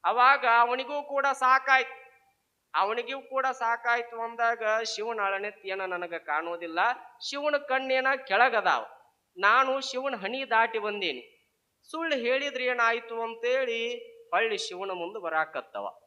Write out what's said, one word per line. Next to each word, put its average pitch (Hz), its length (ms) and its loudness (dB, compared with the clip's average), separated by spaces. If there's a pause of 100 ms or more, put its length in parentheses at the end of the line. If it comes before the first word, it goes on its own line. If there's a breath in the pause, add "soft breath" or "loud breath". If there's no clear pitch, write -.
ಅವಾಗ 254 420 4 (140)
ಅವನಿಗೂ 254 420 0
ಕೂಡ 277 320 -2
ಸಾಕಾಯ್ತು, 262 720 2 (680)
ಅವನಿಗೂ 226 460 -2
ಕೂಡ 262 240 -4
ಸಾಕಾಯ್ತು 233 760 -2
ಅಂದಾಗ, 233 420 -2 (200)
"ಶಿವನ 220 380 -6
ಅಳನೆತ್ತಿಯನ್ನ 196 640 -4
ನನಗ 175 280 -6
ಕಾಣೋದಿಲ್ಲ, 170 680 -4 (500)
ಶಿವನ 285 280 0
ಕಣ್ಣೇನ 262 500 0 (200)
ಕೆಳಗದಾವ, 190 580 4 (520)
ನಾನು 262 440 4
ಶಿವನ 262 340 -4
ಹಣಿ 233 340 -6
ದಾಟಿ 226 300 2
ಬಂದೀನಿ, 196 440 -4 (680)
ಸುಳ್ಳು 320 240 -2
ಹೇಳಿದ್ರೆ 254 500 -2
ಏನಾಯ್ತು?" 233 560 0
ಅಂತೇಳಿ 233 760 -2 (260)
ಹೊಳ್ಳಿ 214 340 0
ಶಿವನ 190 340 -6
ಮುಂದೆ 185 280 -6
ಬರಾಕತ್ತವ. 156 880 -4